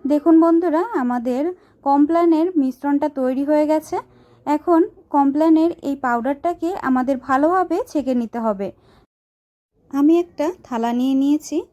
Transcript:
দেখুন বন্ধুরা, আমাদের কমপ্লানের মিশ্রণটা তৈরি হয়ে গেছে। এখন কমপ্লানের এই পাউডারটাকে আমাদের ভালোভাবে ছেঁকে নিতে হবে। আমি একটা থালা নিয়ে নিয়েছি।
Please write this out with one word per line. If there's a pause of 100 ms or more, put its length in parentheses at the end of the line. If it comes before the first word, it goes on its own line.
দেখুন (100)
বন্ধুরা, (200)
আমাদের (440)
কমপ্লানের (140)
মিশ্রণটা (100)
তৈরি
হয়ে
গেছে। (500)
এখন (340)
কমপ্লানের (180)
এই
পাউডারটাকে (200)
আমাদের (100)
ভালোভাবে (140)
ছেঁকে
নিতে
হবে। (1200)
আমি (100)
একটা (200)
থালা
নিয়ে
নিয়েছি। (140)